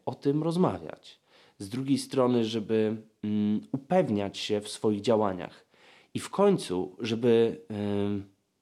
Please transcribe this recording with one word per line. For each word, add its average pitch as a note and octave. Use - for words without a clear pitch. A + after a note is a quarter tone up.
o B2
tym C#3+
rozmawiać. D#3
Z G2+
drugiej C3
strony, B2
żeby, A2
mm, G#2+
upewniać B2
się G#2
w G#2
swoich G#2+
działaniach. G2+
I -
w -
końcu, B2+
żeby, A2+
em, G2+